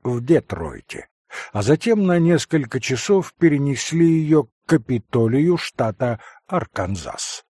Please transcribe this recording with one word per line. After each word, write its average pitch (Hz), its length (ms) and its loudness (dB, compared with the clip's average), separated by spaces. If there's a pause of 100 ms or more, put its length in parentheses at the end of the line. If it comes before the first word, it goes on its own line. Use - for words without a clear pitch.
в 120 220 -4
Детройте, - 840 -2 (440)
а 104 100 -4
затем 190 440 2
на 175 120 2
несколько 160 600 0
часов 151 560 -2
перенесли 147 720 2
её 156 380 2
к - 60 -20 (160)
Капитолию 131 880 0
штата 120 640 -4 (260)
Арканзас. - 960 -8 (120)